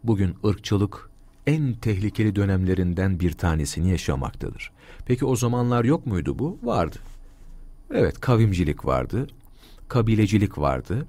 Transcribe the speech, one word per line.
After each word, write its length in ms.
Bugün 320
ırkçılık 640
en 280
tehlikeli 640
dönemlerinden 840
bir 120
tanesini 580
yaşamaktadır. 840
Peki 180
o 120
zamanlar 480
yok 220
muydu 320
bu? 240
Vardı. 340
Evet, 300
kavimcilik 680
vardı, 400
kabilecilik 720
vardı. 500